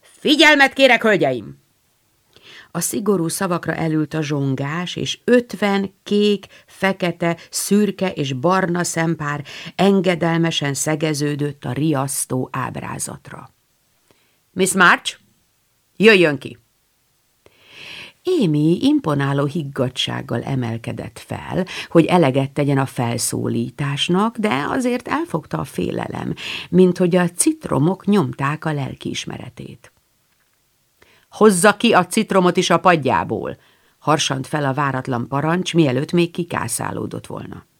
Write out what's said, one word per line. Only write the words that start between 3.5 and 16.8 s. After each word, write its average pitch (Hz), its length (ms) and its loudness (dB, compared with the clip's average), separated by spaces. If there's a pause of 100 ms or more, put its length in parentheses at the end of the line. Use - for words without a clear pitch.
elült 156 400 -2
a 160 80 -2
zsongás, 143 760 -4
és - 280 -6
ötven 208 720 0 (100)
kék, 208 420 2 (200)
fekete, 175 720 -2 (120)
szürke 196 640 0
és 139 220 -4
barna 175 500 0
szempár 156 600 -4 (320)
engedelmesen 165 960 2
szegeződött 147 920 -2
a 131 60 -6
riasztó 139 800 -2
ábrázatra. - 1040 -10 (960)
"Miss 185 220 0
March, 196 440 4 (800)
jöjjön 180 400 6
ki!" - 200 -14 (1800)